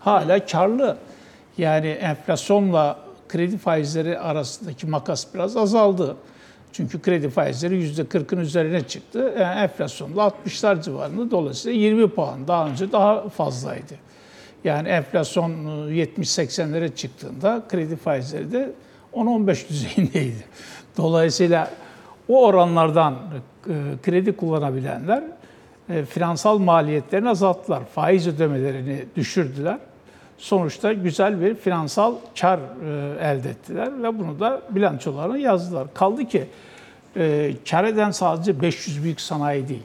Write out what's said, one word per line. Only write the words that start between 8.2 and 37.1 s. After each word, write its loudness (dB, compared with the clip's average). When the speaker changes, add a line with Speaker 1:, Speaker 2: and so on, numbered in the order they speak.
Speaker 1:
üzerine 0
çıktı. -4
Yani 0
enflasyon -4
da 2
altmışlar 0
civarında. -6
Dolayısıyla -2
yirmi 6
puan. -4
Daha 2
önce -4
daha 4
fazlaydı. -6
Yani 0
enflasyon, 0
e, -4
yetmiş -2
seksenlere -2
çıktığında -4
kredi -2
faizleri -4
de -2
on -2
on 2
beş 0
düzeyindeydi. -2
Dolayısıyla 2
o 8
oranlardan, 6
e, -10
kredi 2
kullanabilenler, -2
e, -2
finansal 2
maliyetlerini 2
azalttılar. 2
Faiz 2
ödemelerini -2
düşürdüler. -2
Sonuçta 0
güzel 0
bir 2
finansal 0
kar, 4
e, -6
elde -2
ettiler -6
ve -2
bunu -6
da 0
bilançolarına 0
yazdılar. 0
Kaldı 2
ki, 0